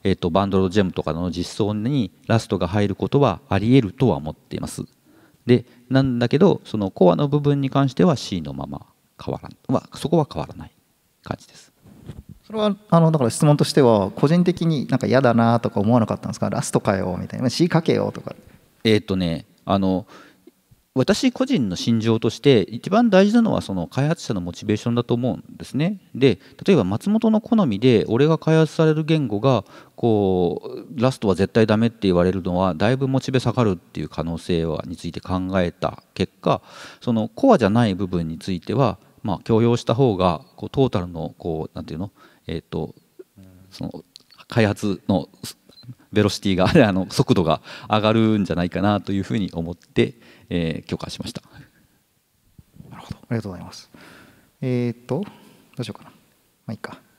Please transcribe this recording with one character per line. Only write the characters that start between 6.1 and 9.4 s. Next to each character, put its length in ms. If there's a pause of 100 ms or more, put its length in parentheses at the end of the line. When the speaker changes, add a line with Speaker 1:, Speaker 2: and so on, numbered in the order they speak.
Speaker 1:
だ 120
け 100
ど、 260
そ 120
の 120
コ 220
ア 40
の 120
部 120
分 220
に 80
関 200
し 40
て 100
は 120
シ 220
ー 40
の 120
ま 140
ま 180 (380)
変 100
わ 100